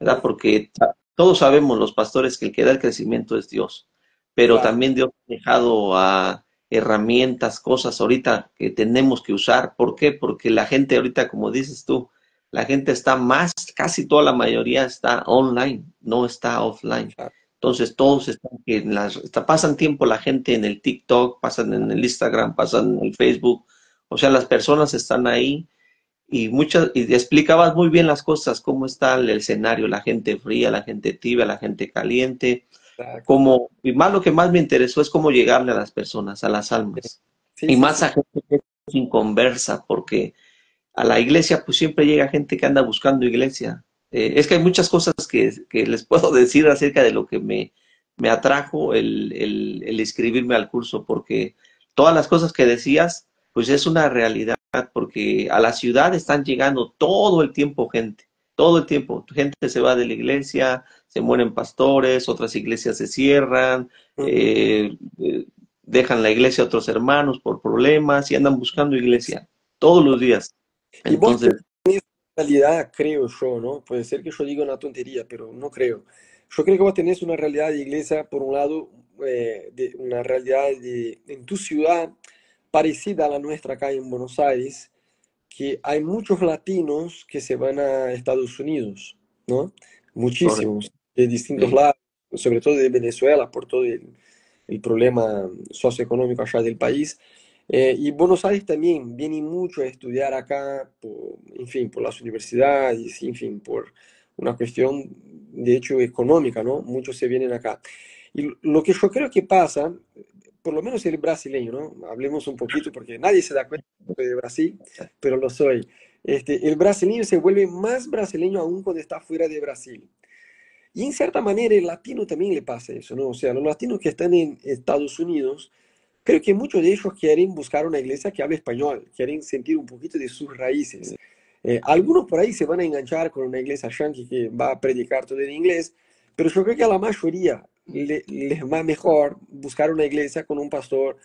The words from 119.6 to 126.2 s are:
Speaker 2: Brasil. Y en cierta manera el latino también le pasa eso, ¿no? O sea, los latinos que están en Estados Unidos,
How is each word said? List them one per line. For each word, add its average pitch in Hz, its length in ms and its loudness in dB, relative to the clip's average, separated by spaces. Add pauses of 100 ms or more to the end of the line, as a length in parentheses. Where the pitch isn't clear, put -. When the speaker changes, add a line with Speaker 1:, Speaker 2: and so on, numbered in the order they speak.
Speaker 2:
Brasil. 131 480 -14 (880)
Y 208 100 -6
en 285 80 -4
cierta - 280 -2
manera 214 340 0
el 180 120 4
latino 220 400 -8
también 175 280 -4
le 143 80 -4
pasa 120 300 -12
eso, - 220 -14
¿no? 135 140 -6
O 120 60 -8
sea, 123 200 -2
los 135 80 -4
latinos 151 360 -4
que 160 120 -4
están 175 240 0
en 160 300 0
Estados 143 540 -4
Unidos, 151 520 -6 (520)